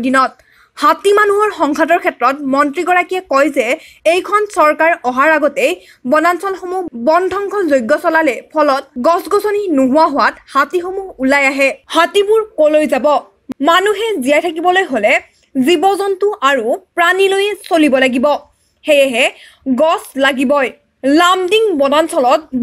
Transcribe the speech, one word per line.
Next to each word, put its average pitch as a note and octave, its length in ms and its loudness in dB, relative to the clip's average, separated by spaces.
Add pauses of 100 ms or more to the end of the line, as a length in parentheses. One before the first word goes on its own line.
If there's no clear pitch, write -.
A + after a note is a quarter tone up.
দিনত। C4 260 0 (500)
হাতী D#4+ 360 2
মানুহৰ G#4 400 0
সংঘাতৰ D#4 460 0
ক্ষেত্ৰত C#4 320 -2 (180)
মন্ত্ৰীগৰাকীয়ে F4+ 680 -2 (100)
কয় C#4 240 2
যে A3+ 100 0 (460)
এইখন F#4 280 0 (160)
চৰকাৰ D#4 360 2 (180)
অহাৰ C#4 260 0
আগতেই C#4+ 360 0 (400)
বনাঞ্চলসমূহ F4+ 680 -2 (280)
বন E4+ 140 2 (100)
ধ্বংস G4 200 -6 (200)
যজ্ঞ C4 200 0 (120)
চলালে, D#4+ 300 0 (180)
ফলত D4 320 0 (220)
গছ E4+ 160 2 (120)
গছনি G4+ 260 -2 (160)
নোহোৱা C4+ 380 2
হোৱাত B3+ 200 0 (200)
হাতীসমূহ F4+ 520 -4 (160)
ওলাই C#4 280 2
আহে। C#4 180 0 (260)
হাতীবোৰ G4 460 2 (200)
কলৈ D4+ 320 2
যাব? C4 140 -2 (600)
মানুহে G4 380 2 (180)
জীয়াই D4 220 2
থাকিবলৈ F4+ 460 0
হ'লে A3+ 200 0 (420)
জীৱ D4+ 300 2 (160)
জন্তু G4 260 -2 (240)
আৰু B3 160 0 (300)
প্ৰাণীলৈয়ে F#4+ 560 0 (160)
চলিব D4+ 260 2 (100)
লাগিব। C4 220 0 (580)
সেয়েহে C4+ 400 2 (580)
গছ F4+ 200 0 (220)
লাগিবই। C4+ 440 0 (520)
লামডিং F#4 420 2 (200)
বনাঞ্চলত D4+ 580 0 (220)